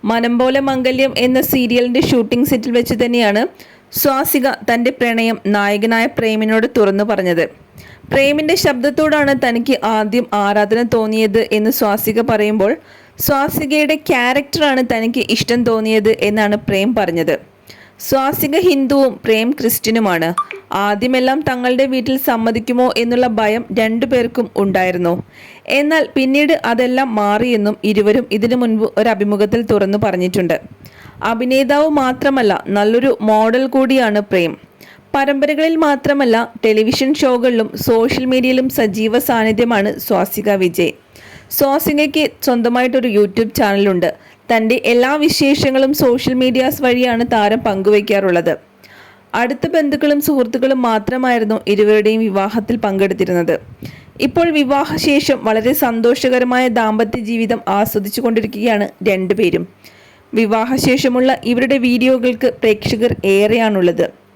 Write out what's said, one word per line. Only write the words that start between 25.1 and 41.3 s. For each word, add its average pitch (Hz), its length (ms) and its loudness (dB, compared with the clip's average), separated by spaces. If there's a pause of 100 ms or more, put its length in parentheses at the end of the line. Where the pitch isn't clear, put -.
എന്നാൽ 294 500 0
പിന്നീട് 285 480 2
അതെല്ലാം 247 500 0
മാറിയെന്നും 208 680 0
ഇരുവരും 214 480 2
ഇതിനു 226 240 0
മുൻപ് 220 280 0 (140)
ഒരു 220 100 2
അഭിമുഖത്തിൽ 208 540 0
തുറന്നു 202 420 0
പറഞ്ഞിട്ടുണ്ട്. 185 560 -2 (640)
അഭിനേതാവ് 262 680 0
മാത്രമല്ല, 262 800 0
നല്ലൊരു 226 520 2
മോഡൽ 220 460 2
കൂടിയാണ് 254 540 2
പ്രേം. 185 360 -2 (580)
പരമ്പരകളിൽ 285 600 0
മാത്രമല്ല, 277 760 0 (120)
ടെലിവിഷൻ 220 500 2
ഷോകളിലും 247 600 0
സോഷ്യൽ 226 500 0
മീഡിയയിലും 254 440 0
സജീവ 220 500 0
സാന്നിധ്യമാണ് 220 800 0
സ്വാസിക 208 520 -2
വിജയ്. 185 420 0 (580)